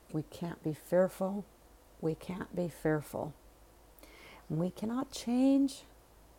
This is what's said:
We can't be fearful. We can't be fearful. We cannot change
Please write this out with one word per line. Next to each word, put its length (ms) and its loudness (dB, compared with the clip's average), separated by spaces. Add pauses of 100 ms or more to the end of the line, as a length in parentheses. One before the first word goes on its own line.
(120)
We 120 -2
can't 400 -10
be 100 -2
fearful. 720 0 (560)
We 140 0
can't 400 -10
be 140 -2
fearful. 640 -2 (1160)
We 220 -2
cannot 400 -6
change 720 4 (560)